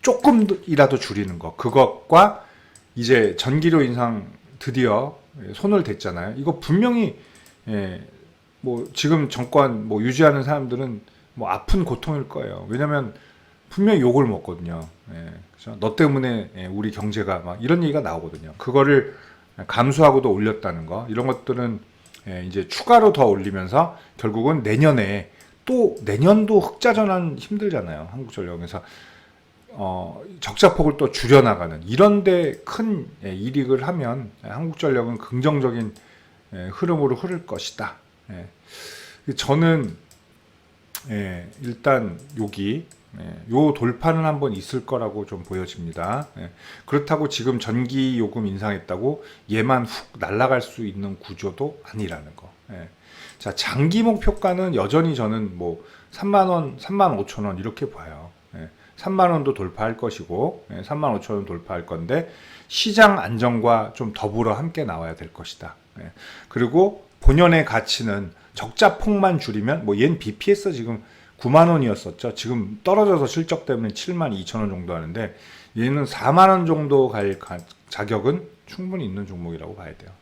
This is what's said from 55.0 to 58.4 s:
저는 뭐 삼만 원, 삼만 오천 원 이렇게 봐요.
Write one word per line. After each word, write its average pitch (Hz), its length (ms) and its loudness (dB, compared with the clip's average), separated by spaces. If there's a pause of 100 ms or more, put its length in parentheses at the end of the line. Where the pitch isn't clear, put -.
저는 107 420 -4
뭐 87 260 -8 (280)
삼만 202 360 2
원, 156 320 -2
삼만 185 380 0
오천 101 260 -8
원 98 140 -6
이렇게 113 320 -8
봐요. 80 400 -18 (260)